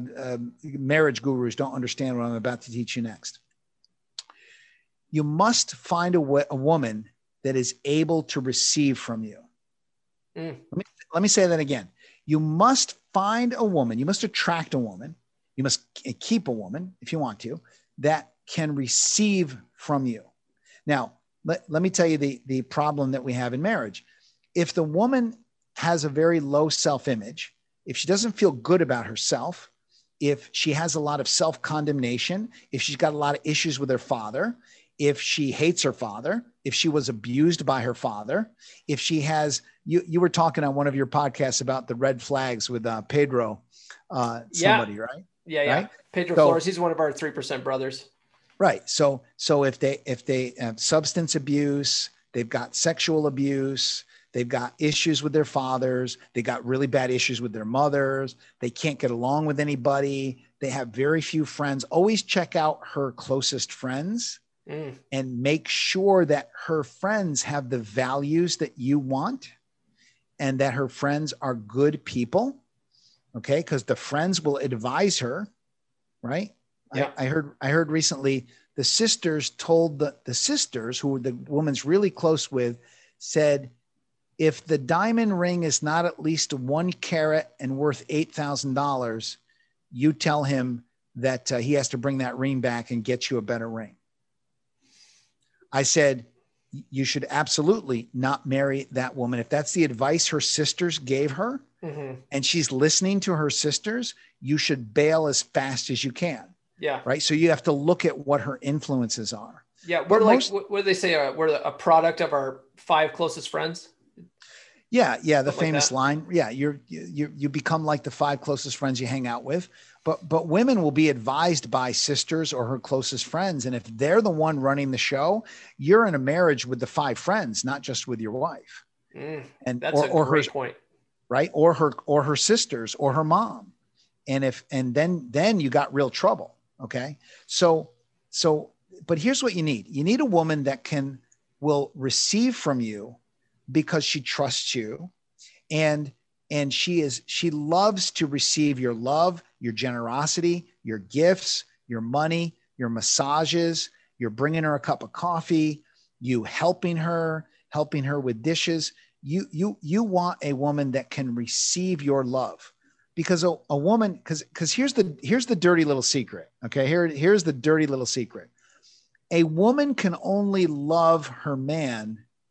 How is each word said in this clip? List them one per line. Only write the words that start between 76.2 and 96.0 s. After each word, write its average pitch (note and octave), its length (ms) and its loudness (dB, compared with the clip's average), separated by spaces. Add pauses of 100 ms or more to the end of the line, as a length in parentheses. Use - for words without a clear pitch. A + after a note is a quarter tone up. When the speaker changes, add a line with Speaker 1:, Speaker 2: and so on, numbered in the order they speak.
Speaker 1:
right? E3 320 -6 (400)
Speaker 2:
Yeah. C#3 240 -2
Speaker 1:
I, C3+ 80 -4
I - 20 0
heard, D3 320 -2
I C3+ 100 -4
heard D#3 220 2
recently C#3 540 0 (300)
the C#3 80 -2
sisters E3 640 0
told E3 480 2
the, C#3+ 180 -2 (100)
the B2 100 -6
sisters B2+ 640 -2
who C#3 200 -2
the B2 140 -4
woman's C#3+ 500 -2
really F#3 280 2
close D#3+ 400 0
with A#2+ 260 -2 (400)
said, C#3+ 540 0 (640)
"If D#3 280 2
the D3+ 120 2
diamond G3 640 2
ring F3 240 0
is D3 180 0
not D#3+ 240 0
at E3 160 -4
least D#3 320 -2
one D3 400 -2
carat D#3 560 0 (100)
and C3+ 180 -4
worth C#3+ 300 -2
eight D#3 280 -2
thousand C#3 400 -4
dollars, B2+ 640 -2 (540)
you C#3+ 220 2
tell D3 300 0
him B2+ 400 -2 (320)
that, B2+ 360 -2
uh, B2+ 60 0
he B2 160 -2
has C#3 160 0
to C#3 80 -6
bring C3+ 220 -2
that B2 180 -4
ring C3 240 -2
back A#2 300 -4
and A#2 120 -2
get B2 280 -2
you C3 80 0
a - 20 -2
better A2+ 280 -4
ring." A2+ 260 -10 (1800)
I C#3 120 2
said, C3+ 420 4 (640)